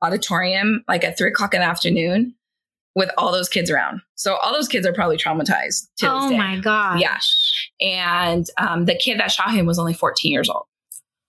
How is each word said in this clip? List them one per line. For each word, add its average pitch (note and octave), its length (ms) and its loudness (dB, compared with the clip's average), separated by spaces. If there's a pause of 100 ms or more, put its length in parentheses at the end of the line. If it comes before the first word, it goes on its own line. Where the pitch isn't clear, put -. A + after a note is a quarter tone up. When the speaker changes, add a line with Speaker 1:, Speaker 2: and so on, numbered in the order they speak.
Speaker 1:
auditorium, F#3 840 0
like, F3 160 0
at E3 140 -2
three F#3 120 2
o'clock G3+ 240 0
in F#3 80 2
the F3 60 2
afternoon F3 640 0 (640)
with F#3+ 220 0
all F3+ 140 2
those F3+ 160 0
kids E3+ 240 -2
around. A2+ 300 -2 (140)
So G3 200 0
all - 160 -2
those D4 160 0
kids F#3+ 180 -2
are F#3 60 2
probably F3 260 0
traumatized D#3+ 720 0 (100)
to - 100 0
this - 40 2
Speaker 2:
Oh C4+ 180 0
Speaker 1:
day. B3 80 2
Speaker 2:
my F#3+ 220 0
gosh. G3+ 420 0 (800)
Speaker 1:
Yeah. F#3 80 0
And, F3 580 0 (120)
um, E3+ 280 0
the F3+ 120 2
kid A3+ 220 0
that - 120 0
shot G3 220 0
him F#3+ 120 2
was E3+ 140 2
only E3 140 0
fourteen - 400 0
years - 160 0
old. - 160 -6 (640)